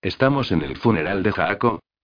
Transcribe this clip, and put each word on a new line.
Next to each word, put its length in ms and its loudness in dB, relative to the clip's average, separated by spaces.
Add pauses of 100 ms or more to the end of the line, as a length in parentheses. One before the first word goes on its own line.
"¿Estamos 500 0
en 100 2
el 140 -8
funeral 460 0
de 100 0
Jaco?", 480 -2 (240)